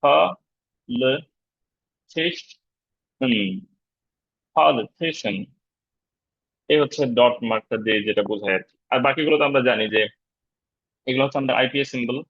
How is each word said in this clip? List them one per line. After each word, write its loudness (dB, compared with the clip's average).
ফ, -
ল, -4
ফিশ, -4
আন, 0
politician। 0
এই 4
হচ্ছে -2
ডট 4
মার্কটা -4
দিয়ে 0
যেটা 0
বোঝায় -2
আর -2
কি। -20
আর 2
বাকিগুলো 2
তো 2
আমরা 2
জানি 2
যে 0
এগুলো 0
হচ্ছে -2
আমাদের 0
আইপিএস 0
সিম্বল -6